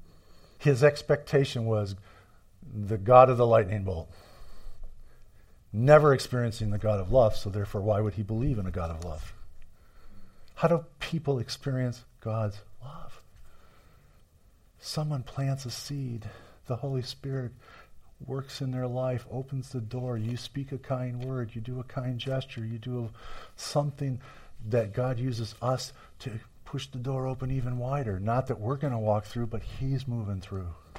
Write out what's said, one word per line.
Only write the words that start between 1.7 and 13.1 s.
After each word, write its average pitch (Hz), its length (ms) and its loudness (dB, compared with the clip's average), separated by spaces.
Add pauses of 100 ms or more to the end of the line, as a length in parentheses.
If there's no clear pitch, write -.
the 104 240 -2
God 123 320 12
of 127 60 4
the 120 100 6
lightning 107 380 4
bolt, 92 260 -4 (1600)
never 143 400 10
experiencing 117 580 0
the 104 60 0
God 104 240 2
of 92 100 0
love, 110 240 8
so - 140 2
therefore 101 320 -2
why 101 180 2
would 107 140 0
he 104 100 -4
believe 113 340 0
in 98 80 -2
a 90 60 -4
God 85 200 -4
of 82 120 -8
love? 80 300 -8 (1200)
How 165 140 4
do 165 160 2 (160)
people 143 360 -2
experience 127 680 -4 (160)
God's 107 400 -4 (200)
love? 143 400 -10 (1600)